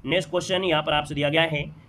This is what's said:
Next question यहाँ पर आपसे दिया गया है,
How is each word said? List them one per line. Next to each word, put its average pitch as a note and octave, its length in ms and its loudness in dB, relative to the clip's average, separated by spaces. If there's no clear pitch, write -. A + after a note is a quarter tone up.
Next E3+ 240 0
question F3+ 340 -2
यहाँ D#3 200 2
पर D3+ 100 0
आपसे D3 220 -2
दिया C#3+ 140 0
गया D#3+ 140 4
है, D#3 200 -2